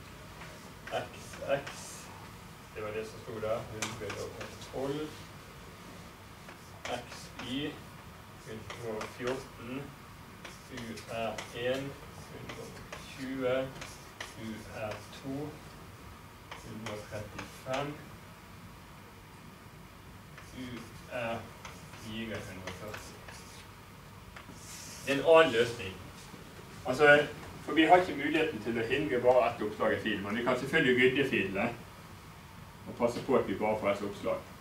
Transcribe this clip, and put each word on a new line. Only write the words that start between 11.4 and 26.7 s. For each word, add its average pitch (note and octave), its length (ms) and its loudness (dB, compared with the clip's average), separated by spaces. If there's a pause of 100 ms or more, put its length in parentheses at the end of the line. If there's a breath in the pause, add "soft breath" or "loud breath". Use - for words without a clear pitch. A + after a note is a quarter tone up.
en, B2+ 280 0 (480)
hundre - 340 -10
og - 60 -10 (380)
tjue, C3 460 0 (880)
U A2+ 60 -4 (260)
R G#2+ 200 -4 (260)
to, C3+ 140 -4 (1300)
hundre A2 280 -6
og G#2 160 -4
trettifem, B2+ 840 -4 (2500)
U B2+ 120 -6 (460)
R A#2 240 0 (680)
fire A2 340 -4 (120)
hundre F#2 180 -8
og F2+ 140 -8
førti. - 320 -8 (1900)
Det C#3 80 4
er C#3 60 4
en D#3+ 160 6
annen D#3+ 180 12
løsning. A#2+ 400 4 (920)